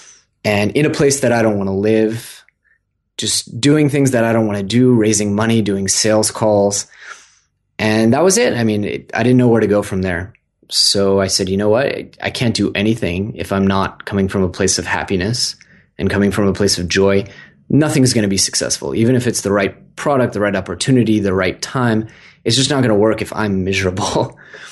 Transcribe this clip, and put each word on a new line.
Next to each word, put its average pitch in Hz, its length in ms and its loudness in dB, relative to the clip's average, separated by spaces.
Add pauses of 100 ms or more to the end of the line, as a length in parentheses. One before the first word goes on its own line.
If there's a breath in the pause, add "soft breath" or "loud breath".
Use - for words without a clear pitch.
(440 loud breath)
And 104 320 0
in 151 100 2
a 147 40 0
place 143 300 0
that 120 120 2
I 117 100 2
don't 107 160 2
wanna 98 180 -2
live, 110 680 0 (720)
just - 440 -6
doing 147 280 4
things 135 240 0
that 117 100 2
I 117 100 2
don't 113 140 2
wanna 101 160 -4
do, 123 320 4
raising 104 400 2
money, 113 280 2
doing 98 260 -2
sales 107 420 0
calls. 101 560 0 (920 loud breath)
And 113 360 2
that 147 80 2
was 190 160 2
it. 247 160 0
I 117 100 -2
mean, 107 200 0
it, 67 280 -8
I - 120 -2
didn't 127 140 4
know 123 100 4
where 113 120 4
to 107 60 2
go 104 160 2
from 98 200 -4
there. 90 300 -4 (380)
So 98 500 2
I 95 60 0
said, 95 220 -2
"You 95 80 -2
know 104 120 0
what? 120 180 2
I, - 220 -6 (140)
I 98 80 -4
can't 110 240 -2
do - 200 0
anything 101 600 -2
if 85 160 -8
I'm 98 140 0
not 95 380 -2
coming 98 240 -2
from 98 160 -2
a 90 40 0
place 92 300 -2
of 82 80 -6
happiness 98 720 -4 (420 soft breath)
and 98 100 -2
coming 101 220 0
from 101 160 0
a 98 60 2
place 98 260 0
of 87 100 -4
joy. 98 360 2 (440 loud breath)
Nothing's 143 460 2
gonna 104 140 0
be 95 100 -2
successful. - 560 -4
Even 113 220 2
if 123 100 0
it's 110 160 -2
the 101 100 -2
right 98 220 0 (220)
product, 127 360 0
the 101 80 -4
right 101 160 0
opportunity, 107 640 0
the 95 140 0
right 92 260 0
time, 113 460 -2 (380 loud breath)
it's 113 120 0
just 135 140 0
not 139 120 0
gonna 110 140 2
work 107 260 2
if - 100 -10
I'm 98 320 -2
miserable." 95 800 -2
<laughs> - 40 -20 (240 loud breath)